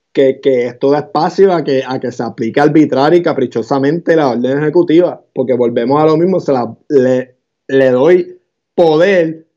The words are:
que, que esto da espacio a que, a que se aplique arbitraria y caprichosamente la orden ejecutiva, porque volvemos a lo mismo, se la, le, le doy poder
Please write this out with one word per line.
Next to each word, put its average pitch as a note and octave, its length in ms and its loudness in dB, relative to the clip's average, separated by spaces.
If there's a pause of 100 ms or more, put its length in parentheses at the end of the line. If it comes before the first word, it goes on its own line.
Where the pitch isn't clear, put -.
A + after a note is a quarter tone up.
(120)
que, C3+ 300 0
que B2+ 240 0
esto B2 240 -4
da D3 100 2
espacio F3 540 0
a E3 100 -2
que, C3 240 -2
a C3 120 -8
que B2+ 120 -8
se B2 120 -8
aplique A2+ 360 -6
arbitraria D3+ 600 2
y - 20 -6
caprichosamente C#3 920 -2
la D3 140 2
orden B2 280 -2
ejecutiva, D#3 640 0 (140)
porque B2+ 180 -2
volvemos A#2+ 480 0
a D#3 60 2
lo D#3 100 2
mismo, F3 220 0
se C#3+ 120 -4
la, A#2 220 -4 (140)
le, B2+ 480 0 (320)
le C3+ 240 2
doy E3 480 0 (340)
poder E3 720 0 (120)